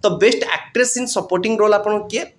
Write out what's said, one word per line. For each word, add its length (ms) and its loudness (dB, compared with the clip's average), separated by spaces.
ତ 20 -20
ବେଷ୍ଟ 200 4
ଆକ୍ଟ୍ରେସ୍ 420 -2
ଇନ୍ 180 -6
ସପୋର୍ଟିଂ 440 -2
ରୋଲ୍ 180 4
ଆପଣଙ୍କ 320 -2
କିଏ? 140 -4